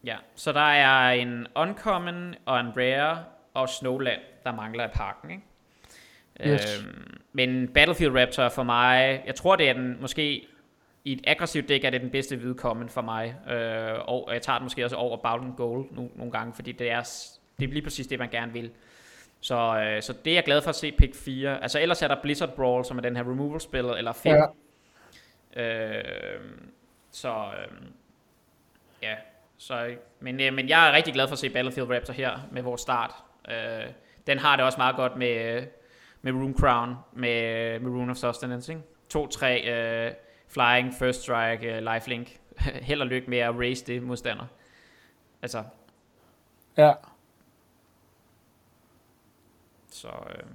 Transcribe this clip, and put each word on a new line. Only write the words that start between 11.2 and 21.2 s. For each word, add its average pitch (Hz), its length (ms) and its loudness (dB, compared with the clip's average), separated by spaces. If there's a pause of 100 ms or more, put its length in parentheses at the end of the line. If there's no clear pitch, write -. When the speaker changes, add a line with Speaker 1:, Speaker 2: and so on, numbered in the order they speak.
Speaker 1:
aggressivt 156 420 0
dæk, 139 160 2
er 135 60 2
det 123 100 -2
den 127 100 -6
bedste 131 260 -4
hvide 123 220 -4
common 117 300 -4
for 127 140 -6
mig. 113 320 -6 (160)
Øh, 113 440 -4 (140)
og 123 240 -4
jeg 120 100 -4
tager 131 160 0
den 131 60 -6
måske 123 200 -4
også 120 120 -4
over 117 200 -2
Bound 117 280 -2
and 127 120 -10
Gold 120 340 -4
no-, 123 280 -12
nogle 120 140 -10
gange, 117 200 -6
fordi 120 200 -12
det 120 180 -4
er 120 120 0
s-, - 380 -14 (200)
det 135 80 -2
er 135 40 -6
lige 147 100 -4
præcis 131 240 -8
det, 135 120 -6
man 120 120 -4
gerne 117 220 -4
vil. 117 180 -8 (680)
Så, - 160 -2 (240)
øh, 107 220 0
så 127 100 -8 (120)
det 160 60 2
er 170 40 6
jeg 175 100 6
glad 143 180 4
for 170 60 -2
at 156 80 -2
se 151 160 -4
pick 143 220 6
fire. 135 480 -4